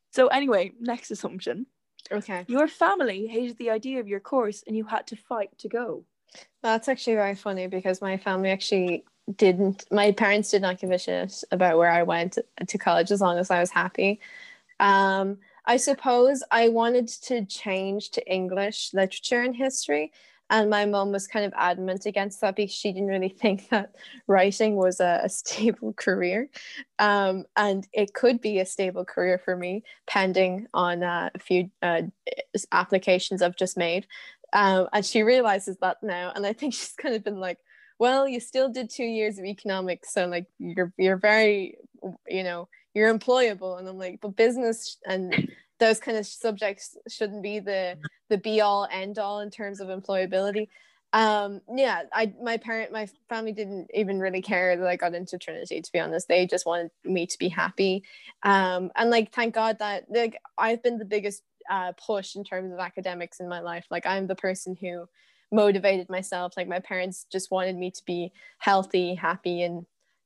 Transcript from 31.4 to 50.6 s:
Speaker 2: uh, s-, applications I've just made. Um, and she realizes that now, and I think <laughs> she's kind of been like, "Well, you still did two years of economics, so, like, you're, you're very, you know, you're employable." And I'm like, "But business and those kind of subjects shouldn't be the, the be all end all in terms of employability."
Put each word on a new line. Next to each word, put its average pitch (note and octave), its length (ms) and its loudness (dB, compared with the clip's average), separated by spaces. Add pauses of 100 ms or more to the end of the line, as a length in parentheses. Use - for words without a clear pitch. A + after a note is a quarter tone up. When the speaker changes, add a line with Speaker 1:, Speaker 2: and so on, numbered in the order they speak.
Speaker 2:
uh, E3+ 200 0 (520)
s-, - 180 -4
applications F#3 680 2
I've F3+ 160 2
just F#3 200 -2
made. F3 300 -2 (460)
Um, F#3+ 400 4
and G3+ 140 0
she A3 160 2
realizes G#3+ 560 4
that - 240 -2
now, F3+ 320 -6
and G3+ 100 -6
I G3+ 80 0
think B3 220 -4
<laughs> - 40 -8
she's - 180 -10
kind C4+ 180 -4
of G#3+ 100 -4
been G#3 160 -4
like, F3+ 180 -6 (400)
"Well, C4 300 4
you B3 120 -4
still C4 280 0
did A#3+ 220 -6
two - 140 -6
years A3 340 -2
of F#3+ 60 -10
economics, F#3+ 680 -6
so, F3+ 140 0
like, F3 200 -4 (120)
you're, F3 400 -4
you're F#3 180 4
very, G#3 600 4 (520)
you F#3+ 140 -4
know, F3 260 -8 (260)
you're G#3+ 220 6
employable." G#3 640 0
And F#3 100 -12
I'm F#3+ 100 -12
like, F#3 220 -10
"But G3 160 -10
business A#3 720 2
and F#3 420 -2 (300)
those A3 200 6
kind A3+ 200 -4
of G#3 80 -6
subjects G3+ 680 -6 (120)
shouldn't G#3 340 -6
be G#3 180 -6
the, F#3+ 360 -4 (320)
the G#3+ 100 2
be G#3+ 220 0
all G3+ 300 4
end F#3+ 280 -8
all G#3 220 -4
in G#3 100 -10
terms G3+ 300 -10
of F#3+ 80 -10
employability." F#3+ 800 -2 (460)